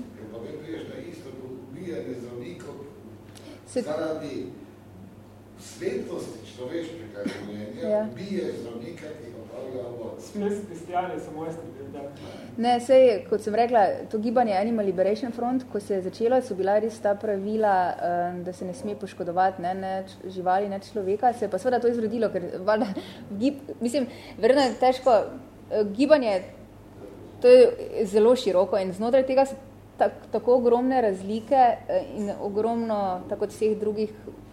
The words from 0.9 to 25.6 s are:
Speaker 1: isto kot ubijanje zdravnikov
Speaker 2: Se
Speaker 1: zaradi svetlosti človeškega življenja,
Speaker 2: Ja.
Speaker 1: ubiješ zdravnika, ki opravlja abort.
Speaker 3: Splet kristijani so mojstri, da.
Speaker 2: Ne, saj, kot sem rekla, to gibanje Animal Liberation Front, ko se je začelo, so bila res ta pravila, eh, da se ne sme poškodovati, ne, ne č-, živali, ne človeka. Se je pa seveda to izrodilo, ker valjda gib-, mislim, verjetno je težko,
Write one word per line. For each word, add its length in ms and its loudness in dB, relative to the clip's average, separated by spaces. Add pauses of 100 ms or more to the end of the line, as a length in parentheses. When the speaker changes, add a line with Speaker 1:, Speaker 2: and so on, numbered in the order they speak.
Speaker 1:
isto 300 -14
kot 200 -14 (100)
ubijanje 540 -10
zdravnikov 600 -14 (880)
Speaker 2:
Se 180 -6
Speaker 1:
zaradi 680 -6 (1040)
svetlosti 920 -8
človeškega 800 -10
življenja, 640 -8
Speaker 2:
Ja. 140 2
Speaker 1:
ubiješ 540 -6
zdravnika, 560 -12
ki 220 -16
opravlja 480 -12
abort. 380 -12
Speaker 3:
Splet 420 -4
kristijani 560 -6
so 120 -12
mojstri, 360 -10 (200)
da. 120 -12 (560)
Speaker 2:
Ne, 220 2
saj, 480 8
kot 160 0
sem 140 -4
rekla, 260 6 (240)
to 140 -4
gibanje 340 2
Animal 320 0
Liberation 460 0
Front, 340 -2
ko 140 -6
se 160 -4
je 60 -2
začelo, 380 0
so 160 -6
bila 220 2
res 220 -2
ta 140 2
pravila, 600 0 (160)
eh, 520 -2
da 120 -8
se 120 -10
ne 80 -6
sme 220 -8
poškodovati, 680 -2
ne, 120 -4
ne 200 -6 (100)
č-, 260 -14
živali, 400 0
ne 100 -6
človeka. 540 0
Se 120 -4
je 40 -2
pa 80 -2
seveda 220 0
to 80 2
izrodilo, 420 0
ker 140 -4 (180)
valjda 260 2 (460)
gib-, 440 -4
mislim, 300 -2 (280)
verjetno 280 4
je 120 2
težko, 420 4 (500)